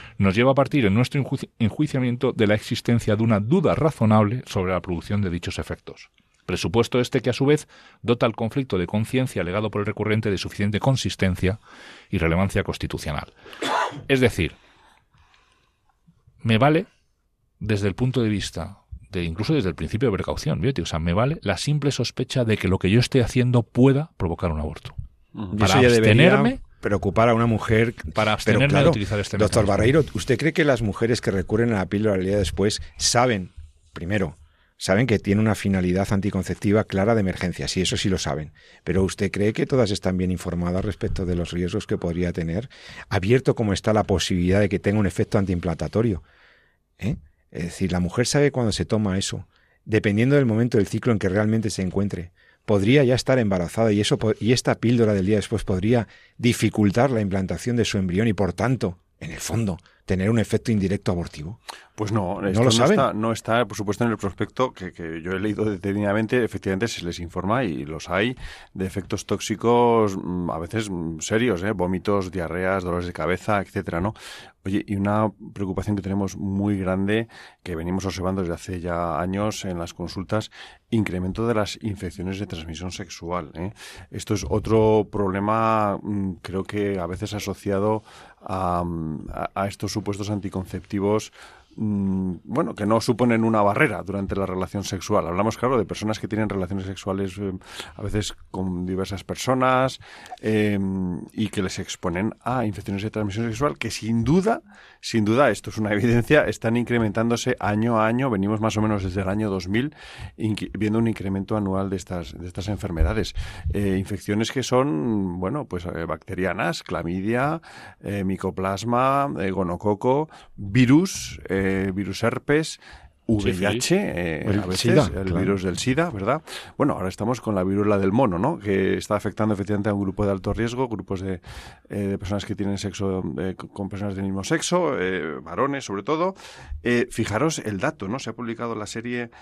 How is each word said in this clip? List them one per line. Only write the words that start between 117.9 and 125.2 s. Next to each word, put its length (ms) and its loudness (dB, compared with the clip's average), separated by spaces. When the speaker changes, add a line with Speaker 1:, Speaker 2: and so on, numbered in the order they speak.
Speaker 2:
eh, 220 -4
micoplasma, 1160 0
eh, 120 -2
gonococo, 800 0
virus, 920 4
eh, 460 0
virus 300 -4
herpes, 560 0
V 220 2
I 140 0
H, 160 0
Speaker 1:
Sífilis. 100 0
Speaker 2:
eh, 560 0
Speaker 3:
El 140 2
Speaker 2:
a 60 -4
veces, 140 -2
Speaker 3:
sida, 260 4
Speaker 2:
el 40 -4
Speaker 3:
claro. 300 -2